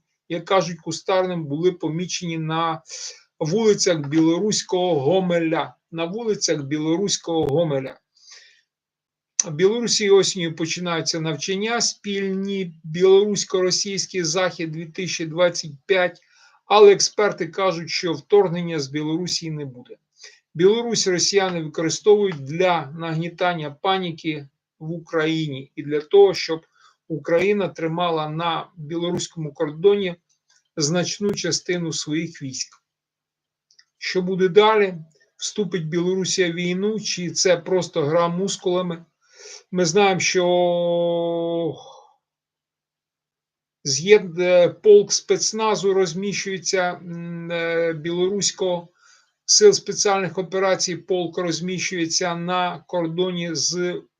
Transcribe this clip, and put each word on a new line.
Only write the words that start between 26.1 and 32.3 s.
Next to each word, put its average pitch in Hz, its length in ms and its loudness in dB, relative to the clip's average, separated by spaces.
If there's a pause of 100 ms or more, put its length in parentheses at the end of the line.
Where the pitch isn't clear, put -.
щоб 160 320 -6 (420)
Україна 170 600 0
тримала 165 600 -4
на 160 480 -6
білоруському 165 760 -6
кордоні 175 640 2 (640)
значну 175 580 -2
частину 170 580 -4
своїх 160 500 -6